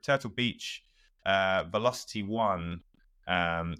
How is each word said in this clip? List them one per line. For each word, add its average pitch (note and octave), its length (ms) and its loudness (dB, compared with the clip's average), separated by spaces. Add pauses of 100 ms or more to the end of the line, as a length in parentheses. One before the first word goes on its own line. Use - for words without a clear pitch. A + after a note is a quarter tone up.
Turtle C3+ 280 0
Beach, - 520 -4 (440)
uh, F#2+ 440 4
Velocity A2 520 -2
One, G2 580 -2 (480)
um, E2+ 520 0